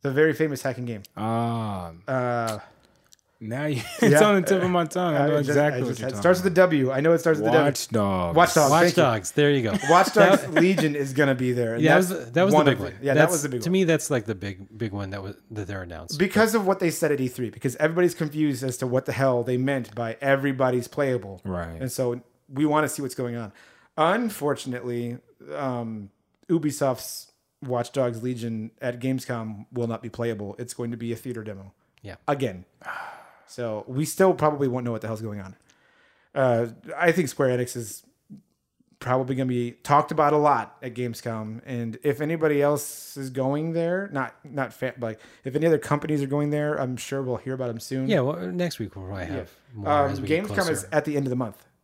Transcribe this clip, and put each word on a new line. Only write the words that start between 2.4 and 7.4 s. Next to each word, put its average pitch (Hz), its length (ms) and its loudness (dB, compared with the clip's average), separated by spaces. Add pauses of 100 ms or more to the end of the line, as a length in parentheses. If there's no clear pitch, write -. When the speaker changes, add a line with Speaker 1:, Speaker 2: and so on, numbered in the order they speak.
Speaker 2:
now 120 260 -6
you, 143 160 -2 (100)
<laughs> - 100 -4
it's 220 120 8
Speaker 1:
yeah. 151 100 10
Speaker 2:
on 202 180 6
the 175 60 -2
tip 185 160 2
of 180 60 2
my 175 160 2
tongue. 170 300 -2
I 143 100 2
Speaker 1:
I - 20 2
Speaker 2:
know 151 120 2
Speaker 1:
just, 139 100 -2
Speaker 2:
exactly 147 300 2
Speaker 1:
I 127 40 0
Speaker 2:
what 127 60 -2
Speaker 1:
just 110 100 -4
Speaker 2:
you're 113 60 -6
Speaker 1:
had, 131 60 -2
Speaker 2:
talking 202 100 -6
Speaker 1:
starts 180 220 6
with 185 100 2
Speaker 2:
about. 180 100 6
Speaker 1:
a 180 40 6
W. 139 240 2
I 135 100 0
know 160 120 6
it 165 60 4
starts 160 220 2